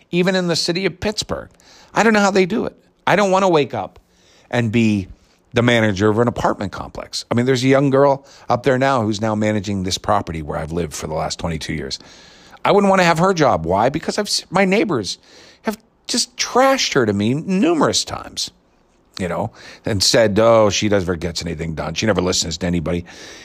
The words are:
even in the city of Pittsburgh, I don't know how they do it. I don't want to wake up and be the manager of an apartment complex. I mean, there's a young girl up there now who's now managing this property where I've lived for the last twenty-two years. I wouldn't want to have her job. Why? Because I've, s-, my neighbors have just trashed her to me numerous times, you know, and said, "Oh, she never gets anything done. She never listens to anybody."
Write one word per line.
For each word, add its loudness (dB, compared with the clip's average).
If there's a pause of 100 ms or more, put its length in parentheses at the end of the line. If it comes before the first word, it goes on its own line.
(100)
even 0
in -2
the -2
city -2
of -6
Pittsburgh, -6 (460)
I 2
don't 4
know 4
how 4
they 2
do -4
it. -10 (300)
I 4
don't 2
want 2
to 2
wake 0
up -10 (520)
and 0
be 2 (460)
the 2
manager 2
of 0
an 2
apartment -4
complex. -12
I -2
mean, 0
there's 0
a 2
young 4
girl 4 (220)
up 0
there 2
now 2
who's -2
now -2
managing -2
this -4
property -2
where -8
I've -8
lived -4
for -10
the -8
last -6
twenty-two -6
years. -8 (680)
I 4
wouldn't 4
want 4
to 4
have 4
her 4
job. 2
Why? 2
Because -4
I've, -4
s-, -4
my 2
neighbors -2 (440)
have -6 (280)
just -4
trashed 0
her 2
to 2
me 0
numerous 0
times, -12 (680)
you -4
know, -6 (340)
and -2
said, 4
"Oh, 6
she -2
never 0
gets -8
anything -8
done. -8
She -4
never 2
listens -2
to -6
anybody." -4 (400)